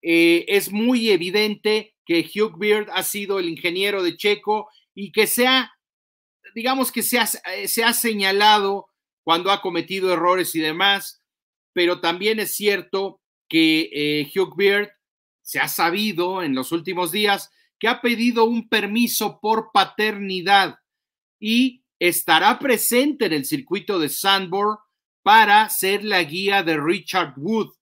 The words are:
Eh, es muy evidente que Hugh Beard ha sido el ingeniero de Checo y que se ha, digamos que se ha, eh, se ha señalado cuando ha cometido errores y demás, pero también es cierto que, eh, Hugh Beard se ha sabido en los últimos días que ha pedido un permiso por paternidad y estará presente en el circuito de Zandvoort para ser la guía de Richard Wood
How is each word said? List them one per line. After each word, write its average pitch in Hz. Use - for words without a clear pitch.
Eh, 170
es 190
muy 226
evidente 202
que 165
Hugh 202
Beard 208
ha 185
sido 196
el 170
ingeniero 185
de 165
Checo 208
y 196
que 214
se 247
ha, 262
digamos 254
que 226
se 240
ha, 226
eh, 202
se 226
ha 233
señalado 202
cuando 175
ha 196
cometido 180
errores 175
y 160
demás, 185
pero 175
también 185
es 196
cierto 196
que, 160
eh, 147
Hugh 175
Beard 202
se -
ha 143
sabido 185
en 139
los 131
últimos 170
días 202
que 214
ha 254
pedido 233
un 233
permiso 214
por 220
paternidad 196
y 240
estará 175
presente 254
en 160
el 139
circuito 175
de 151
Zandvoort 196
para 214
ser 196
la 196
guía 190
de 156
Richard 165
Wood 190